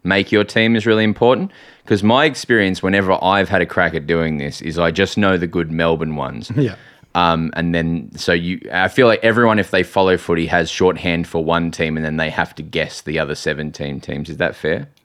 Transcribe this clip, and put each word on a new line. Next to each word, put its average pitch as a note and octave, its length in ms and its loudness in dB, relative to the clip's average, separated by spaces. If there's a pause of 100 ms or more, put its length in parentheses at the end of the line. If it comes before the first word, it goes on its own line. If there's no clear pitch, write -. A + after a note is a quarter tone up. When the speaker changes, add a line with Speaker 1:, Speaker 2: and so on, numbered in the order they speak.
Speaker 1:
make F#2+ 280 0
your G#2 120 4
team A2+ 320 2
is G#2+ 100 -2
really A2 180 4
important. B2 460 2 (360)
'Cause G2+ 160 2
my B2 220 6
experience A2 580 0
whenever F#2+ 400 2
I've F#2+ 260 2
had F#2+ 140 2
a E2 40 0
crack E2 280 0
at D2+ 120 -6
doing D#2+ 320 0
this C#2+ 220 -8
is E2 180 -6
I E2+ 120 2
just F2+ 280 -2
know F#2+ 180 2
the F2 100 -2
good E2 240 -4
Melbourne D#2+ 460 -2
ones. C2+ 380 -10
Speaker 2:
<laughs> - 20 -4
Yeah. B2+ 200 -2 (380)
Speaker 1:
Um, E2 400 2
and E2+ 200 -2
then, E2 420 -4
so - 160 -2
you, F2 260 -2 (140)
I F#2 160 0
feel B2+ 180 4
like A2 160 4
everyone, A2+ 360 4
if F#2+ 120 -2
they F#2+ 120 4
follow F#2+ 340 2
footy, E2 300 -2
has E2+ 240 0
shorthand E2+ 580 0
for E2 160 -4
one E2+ 260 0
team D#2+ 280 -4
and D#2+ 80 -2
then D#2 100 -4
they D#2+ 140 -2
have - 240 -4
to D#2 80 -14
guess D#2 400 -6
the D#2 160 -4
other D2 160 -4
seventeen D2 680 -6
teams. C#2+ 300 -8
Is D2 80 -10
that - 180 -2
fair? F#2+ 320 -4 (160)